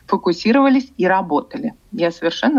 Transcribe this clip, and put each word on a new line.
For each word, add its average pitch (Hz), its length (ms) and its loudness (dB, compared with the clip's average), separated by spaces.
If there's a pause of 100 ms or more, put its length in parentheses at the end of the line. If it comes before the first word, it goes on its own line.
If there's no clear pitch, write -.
фокусировались 254 880 0
и 180 120 -2
работали. 180 640 -2 (180)
Я 170 200 -2
совершенно 170 480 -2